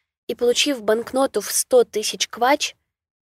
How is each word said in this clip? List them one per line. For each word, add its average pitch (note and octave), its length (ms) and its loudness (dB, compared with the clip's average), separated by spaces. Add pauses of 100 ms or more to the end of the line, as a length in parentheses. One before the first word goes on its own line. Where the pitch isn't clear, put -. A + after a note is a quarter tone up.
(260)
и A#3+ 80 -6
получив A#3+ 480 0
банкноту A3+ 580 0
в - 120 -10
сто - 320 2
тысяч - 420 -4
квач, B3+ 480 0 (540)